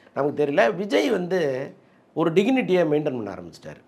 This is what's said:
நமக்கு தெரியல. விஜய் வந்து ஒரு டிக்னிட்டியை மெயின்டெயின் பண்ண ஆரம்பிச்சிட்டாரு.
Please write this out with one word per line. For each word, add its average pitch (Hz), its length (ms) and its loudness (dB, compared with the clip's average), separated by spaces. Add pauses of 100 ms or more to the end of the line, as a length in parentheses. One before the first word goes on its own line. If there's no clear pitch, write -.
(140)
நமக்கு 147 300 0
தெரியல. 170 300 2
விஜய் 247 360 0
வந்து 170 640 -2 (420)
ஒரு 165 180 0
டிக்னிட்டியை 190 520 2
மெயின்டெயின் 156 180 0
பண்ண 123 280 -4
ஆரம்பிச்சிட்டாரு. 85 580 -16